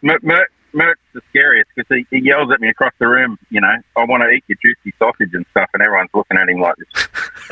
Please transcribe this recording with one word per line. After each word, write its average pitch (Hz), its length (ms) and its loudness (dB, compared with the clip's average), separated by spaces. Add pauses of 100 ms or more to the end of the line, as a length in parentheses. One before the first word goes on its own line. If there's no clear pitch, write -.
Mer-, - 180 0
Mer-, 180 260 2 (260)
Mert's - 280 0 (120)
the 123 160 -16
scariest - 460 2
'cause - 140 -8
he, 123 220 -2
he 131 80 -2
yells 135 320 0
at 127 100 0
me 110 80 -2
across 127 300 -2
the 120 80 2
room, 123 320 0 (100)
you 107 100 -4
know, 98 160 2 (200)
"I 117 80 2
wanna 120 260 2
eat - 180 0
your 101 140 -6
juicy - 380 0
sausage" - 340 0
and 87 160 -6
stuff, 95 240 0
and 101 80 0
everyone's 98 320 0
looking 101 240 0
at 90 120 0
him 90 100 -2
like 87 160 0
this - 320 -8 (440)